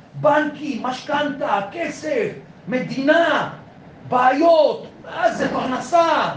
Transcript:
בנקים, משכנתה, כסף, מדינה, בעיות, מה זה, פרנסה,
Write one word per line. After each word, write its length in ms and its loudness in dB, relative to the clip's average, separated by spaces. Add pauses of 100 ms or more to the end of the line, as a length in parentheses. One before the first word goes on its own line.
(200)
בנקים, 600 0
משכנתה, 760 -4 (120)
כסף, 580 -4 (380)
מדינה, 840 0 (600)
בעיות, 800 4 (180)
מה 260 0
זה, 180 -2
פרנסה, 880 0